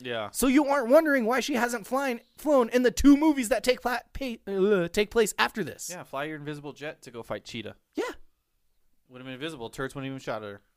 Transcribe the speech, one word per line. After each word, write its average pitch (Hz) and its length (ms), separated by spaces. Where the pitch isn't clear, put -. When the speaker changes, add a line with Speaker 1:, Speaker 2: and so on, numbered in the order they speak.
Speaker 1:
Yeah. 117 320
Speaker 2:
So 254 160
you 269 180
aren't 269 240
wondering 285 340
why 240 160
she 277 140
hasn't 233 320
flying, 262 340
flown 269 320
in 254 140
the 240 80
two 277 260
movies 277 320
that 220 160
take 254 160
pla-, 240 200
pay, 254 340
uh, 196 420
take 202 220
place 226 280
after 220 260
this. 110 260
Speaker 1:
Yeah, 175 120
fly 135 220
your 156 120
invisible 147 380
jet 151 280
to 131 80
go 117 120
fight 107 240
Cheetah. 104 280
Speaker 2:
Yeah. 427 100
Speaker 1:
Would 127 120
have 127 40
been 131 120
invisible. 131 340
Turrets 135 240
wouldn't 135 160
even 135 100
shot 113 220
at 104 80
her. 101 100